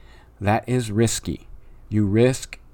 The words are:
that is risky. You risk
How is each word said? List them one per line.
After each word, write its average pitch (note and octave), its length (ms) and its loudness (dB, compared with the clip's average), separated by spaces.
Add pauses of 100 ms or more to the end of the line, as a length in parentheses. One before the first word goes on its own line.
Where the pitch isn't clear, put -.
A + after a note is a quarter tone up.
(400)
that G#2 280 0
is A#2+ 240 -2
risky. A2 560 -2 (420)
You G#2+ 180 2
risk A#2+ 500 2 (160)